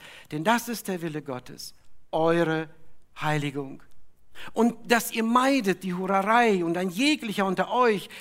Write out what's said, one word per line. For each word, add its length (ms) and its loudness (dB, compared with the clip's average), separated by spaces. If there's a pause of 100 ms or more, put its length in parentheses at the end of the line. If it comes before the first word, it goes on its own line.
(320)
„Denn 140 -6
das 240 2
ist 180 -8
der 140 -6
Wille 200 -6
Gottes, 540 -12 (340)
eure 600 2 (500)
Heiligung. 640 -4 (680)
Und 380 0
dass 200 4
ihr 120 -2
meidet 600 2
die 100 -4
Hurerei 720 4
und 140 0
ein 120 -2
jeglicher 560 0
unter 260 0
euch 380 2 (120)